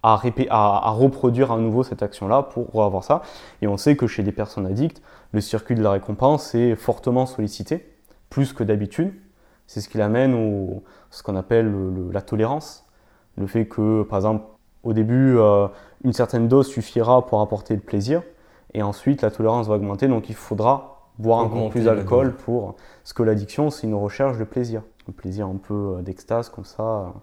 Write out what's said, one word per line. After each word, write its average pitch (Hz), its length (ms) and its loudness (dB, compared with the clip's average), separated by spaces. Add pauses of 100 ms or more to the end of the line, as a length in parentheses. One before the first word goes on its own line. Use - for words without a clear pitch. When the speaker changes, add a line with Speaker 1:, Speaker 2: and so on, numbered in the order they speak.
Speaker 1:
à 110 120 6
répé-, 123 360 -2
à, 104 360 4
à 110 40 0
reproduire 123 600 2
à 113 60 0
nouveau 113 260 0
cette - 200 -6
action-là 104 400 0
pour 113 400 -2
avoir 95 200 0
ça. 160 200 0 (400)
Et 107 40 0
on 101 100 -2
sait 147 200 4
que 127 80 0
chez 107 160 -4
des 101 100 -2
personnes 101 360 -6
addictes, 120 340 -4 (300)
le 104 100 0
circuit 107 340 -4
de 110 60 0
la 104 100 2
récompense 113 600 0
est 117 220 4
fortement 123 500 0
sollicité, 127 640 -6 (400)
plus 135 240 0
que 120 100 -4
d'habitude. 104 480 -2 (540)
C'est - 160 -12
ce - 80 -12
qui - 80 -6
l'amène 120 380 2
au, 98 480 -2 (260)
ce - 140 -20
qu'on 98 120 -6
appelle 113 300 2
le, 98 260 -2
le, 92 200 -6
la 95 100 -4
tolérance. 113 640 -4 (520)
Le 95 100 -4
fait 113 180 0
que, 107 380 0
par 101 160 -2
exemple, 107 260 0 (380)
au 117 100 -2
début, 123 460 4
euh, 101 280 6 (380)
une 123 80 2
certaine 117 340 0
dose 135 200 6
suffira 123 580 0
pour 107 160 0
apporter 104 320 -2
le 104 80 -2
plaisir, 120 400 -2 (540)
et 107 80 -4
ensuite 127 400 -2
la 107 80 2
tolérance 110 360 0
va 107 80 2
augmenter, 101 320 -2
donc 117 220 0
il 110 60 -10
faudra - 800 -2
boire 113 220 2
encore 113 140 0
Speaker 2:
Augmenter 113 180 -2
Speaker 1:
plus 117 120 0
Speaker 2:
la 110 120 6
Speaker 1:
d'alcool 120 320 2
Speaker 2:
dose. 127 80 -4 (100)
Speaker 1:
pour, 110 300 -4 (280)
parce - 100 -20
que 120 100 0
l'addiction, 110 480 0
c'est 113 160 -8
une 107 80 -2
recherche 113 420 -2
de 110 60 -4
plaisir. 113 400 -6 (260)
Un - 40 -14
plaisir 95 340 -8
un 95 80 -6
peu, 98 180 -8
euh, 98 280 -4
d'extase, 107 480 -6
comme - 160 -16
ça. 107 580 -6